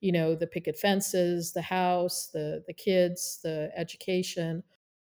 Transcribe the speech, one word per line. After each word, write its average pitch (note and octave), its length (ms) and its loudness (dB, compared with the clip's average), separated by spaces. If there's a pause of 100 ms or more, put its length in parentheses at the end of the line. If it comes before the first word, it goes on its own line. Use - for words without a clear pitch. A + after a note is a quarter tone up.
you F#3+ 120 2
know, E3 220 4
the D#3+ 120 -2
picket E3 320 -4
fences, F3+ 760 2
the F3 80 -2
house, F3+ 720 0
the, D#3 340 -4
the F3+ 60 -10
kids, F3+ 720 0
the D#3+ 340 -4
education. F3 840 -4 (480)